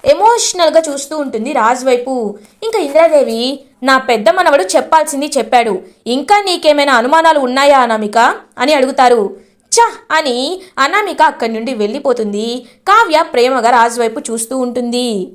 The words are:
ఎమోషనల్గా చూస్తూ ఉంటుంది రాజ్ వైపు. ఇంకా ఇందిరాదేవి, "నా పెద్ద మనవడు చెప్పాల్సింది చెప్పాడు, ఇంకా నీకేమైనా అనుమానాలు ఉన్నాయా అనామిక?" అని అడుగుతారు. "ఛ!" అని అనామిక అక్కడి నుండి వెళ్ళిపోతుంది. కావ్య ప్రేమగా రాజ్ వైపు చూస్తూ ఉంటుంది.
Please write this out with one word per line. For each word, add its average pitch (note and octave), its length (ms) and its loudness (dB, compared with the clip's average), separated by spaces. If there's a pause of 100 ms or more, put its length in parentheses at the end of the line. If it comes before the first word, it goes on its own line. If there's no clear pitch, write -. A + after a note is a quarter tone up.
ఎమోషనల్గా F4 760 2 (100)
చూస్తూ C#4 260 -8
ఉంటుంది A3+ 340 -6
రాజ్ A#3+ 320 0
వైపు. B3 540 -2 (240)
ఇంకా A4 160 -4
ఇందిరాదేవి, C#4 840 0 (220)
"నా C4 160 2
పెద్ద A#3 320 0
మనవడు F4 320 2
చెప్పాల్సింది D4+ 760 0
చెప్పాడు, A#3 400 0 (280)
ఇంకా D4 360 0
నీకేమైనా D4+ 520 0
అనుమానాలు D#4 440 4
ఉన్నాయా C4+ 400 4
అనామిక?" A3 400 0 (400)
అని C#4 160 0
అడుగుతారు. B3+ 600 2 (440)
"ఛ!" A4+ 100 4 (220)
అని D4+ 480 -4 (180)
అనామిక E4 440 0
అక్కడి C#4+ 300 0
నుండి A3+ 220 -6
వెళ్ళిపోతుంది. A3+ 920 -4 (220)
కావ్య F#4+ 340 2
ప్రేమగా B3+ 480 0
రాజ్ A#3+ 300 2
వైపు A3+ 200 -2
చూస్తూ A#3 380 -8
ఉంటుంది. A#3+ 760 -4